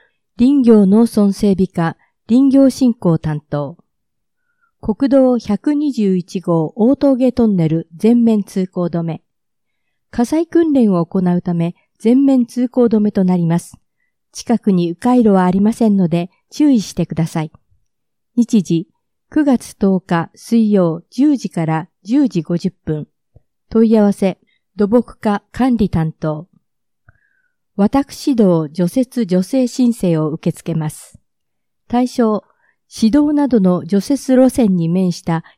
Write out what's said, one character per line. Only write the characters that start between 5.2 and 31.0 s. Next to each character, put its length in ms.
百 380
二 180
十 240
一 240
号 360
大 200
峠 360
ト 140
ン 100
ネ 120
ル 260
全 300
面 200
通 220
行 180
止 180
め。 200
火 140
災 220
訓 260
練 220
を 100
行 140
う 240
た 120
め 200
全 260
面 220
通 240
行 140
止 160
め 120
と 120
な 120
り 100
ま 120
す。 180
近 260
く 140
に 200
迂 40
回 220
路 120
は 140
あ 60
り 100
ま 140
せ 140
ん 80
の 120
で 220
注 200
意 100
し 140
て 100
く 100
だ 120
さ 160
い。 100
日 260
時、 260
九 160
月 300
十 260
日 340
水 380
曜 380
十 260
時 140
か 160
ら 220
十 260
時 120
五 160
十 140
分。 360
問 220
い 80
合 60
わ 100
せ、 240
土 120
木 300
課 240
管 240
理 140
担 200
当。 380
私 580
道 340
除 160
雪 440
助 140
成 240
申 260
請 240
を 140
受 220
け 40
付 160
け 60
ま 120
す。 300